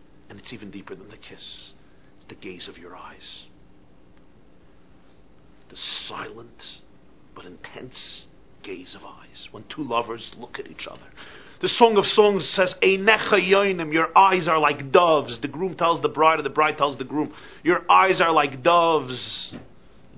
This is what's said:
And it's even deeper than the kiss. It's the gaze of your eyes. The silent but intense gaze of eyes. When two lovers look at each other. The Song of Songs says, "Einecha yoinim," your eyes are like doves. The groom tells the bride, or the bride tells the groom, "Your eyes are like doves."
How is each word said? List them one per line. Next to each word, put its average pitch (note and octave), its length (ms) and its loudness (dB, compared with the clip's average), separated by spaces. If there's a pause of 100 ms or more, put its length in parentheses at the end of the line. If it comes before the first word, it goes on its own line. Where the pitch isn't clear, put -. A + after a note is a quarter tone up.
(300)
And G2 100 -20
it's - 140 -14
even G#2 180 -14
deeper G2 240 -16
than G2 140 -18
the A2 80 -20
kiss. - 560 -18 (440)
It's - 120 -20
the F#2+ 60 -18
gaze F#2 320 -14
of - 100 -18
your F2 180 -18
eyes. - 480 -18 (2250)
The - 60 -20
silent - 1040 -12 (540)
but F#2 100 -18
intense - 800 -14 (360)
gaze F2+ 340 -12
of F#2+ 80 -20
eyes. - 480 -20
When G#2+ 120 -16
two - 200 -10
lovers A#2 540 -4
look - 220 -12
at - 100 -14
each - 180 -14
other. - 200 -16 (520)
The F#3 100 0
Song A3+ 280 4
of G3 100 4
Songs G#3 420 4
says, F3+ 320 0
"Einecha G3 580 2
yoinim," F#3 540 0
your D#3+ 240 0
eyes F#3+ 300 4
are D#3+ 100 2
like D3 340 0
doves. C#3+ 480 4
The C#3 80 -4
groom D3+ 280 -6
tells E3 260 0
the D3 80 2
bride, D#3 300 4
or D3 40 -4
the C#3 60 -4
bride D3+ 280 2
tells C#3+ 200 0
the C3 60 -8
groom, D3 300 -4 (300)
"Your F3 260 2
eyes F#3 300 6
are E3 120 4
like C#3 320 2
doves." E3 920 2 (640)